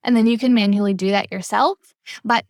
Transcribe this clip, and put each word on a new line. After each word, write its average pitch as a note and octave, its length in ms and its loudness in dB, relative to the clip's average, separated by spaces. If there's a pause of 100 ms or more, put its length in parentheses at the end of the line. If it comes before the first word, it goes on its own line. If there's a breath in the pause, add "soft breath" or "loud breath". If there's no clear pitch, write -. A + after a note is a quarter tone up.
And B3 140 0
then A3 80 4
you A#3 140 2
can B3+ 160 2
manually G3+ 400 2
do F#3 160 -2
that G3+ 200 -2
yourself. A#3+ 460 -2 (480 loud breath)
But A#3 240 0